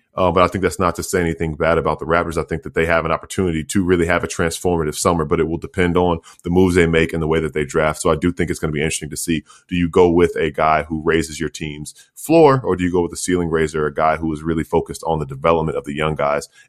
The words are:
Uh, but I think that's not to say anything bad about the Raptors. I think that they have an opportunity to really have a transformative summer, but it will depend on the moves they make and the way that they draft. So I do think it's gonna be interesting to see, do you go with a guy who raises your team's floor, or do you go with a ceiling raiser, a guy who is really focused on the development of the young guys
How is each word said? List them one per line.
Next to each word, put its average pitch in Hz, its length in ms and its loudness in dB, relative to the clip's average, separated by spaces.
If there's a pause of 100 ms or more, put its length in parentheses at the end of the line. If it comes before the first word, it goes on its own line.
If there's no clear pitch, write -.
(160)
Uh, 92 160 2
but 90 120 4
I 87 40 6
think 90 140 -4
that's 87 180 0
not 87 160 0
to 85 80 -6
say - 160 -2
anything 82 360 -2
bad 80 220 2
about 78 220 0
the - 60 -12
Raptors. 82 320 0
I 78 60 0
think 80 200 -8
that 71 100 -12
they 82 120 0
have 82 200 2
an 80 60 -2
opportunity 80 540 -2
to 98 180 0
really 87 220 2
have 87 180 0
a 82 40 -2
transformative 82 680 -2
summer, 85 300 0
but 82 160 0
it 78 60 0
will 82 100 -4
depend 87 400 -2
on 87 220 2 (240)
the 87 60 -6
moves 90 260 4
they 85 120 6
make 82 240 2
and 82 100 -2
the 78 60 -2
way 80 140 0
that 76 120 -4
they 76 120 -2
draft. 78 360 -2
So 87 80 2
I 80 60 4
do 87 160 0
think 85 180 -2
it's 82 100 -6
gonna 80 120 -4
be 73 80 -4
interesting 78 300 -4
to 78 80 -14
see, 80 260 -2 (240)
do 90 80 -6
you 87 140 0
go 90 200 6
with 85 280 4
a 78 140 -2
guy 78 320 2
who 78 200 -8
raises 80 360 0
your 78 100 -4
team's 76 440 -10 (220)
floor, 151 480 4
or 92 140 0
do 90 60 -2
you 87 80 0
go 87 120 2
with 85 100 -6
a - 40 -12
ceiling 87 320 0
raiser, 78 360 0
a 73 80 -4
guy 78 220 2
who 80 160 -2
is 76 100 -6
really 80 220 -2
focused - 420 -2
on 80 140 -2
the 76 60 -6
development 76 520 -2
of 71 60 -6
the 73 100 -8
young 78 220 -2
guys 71 320 -2 (220)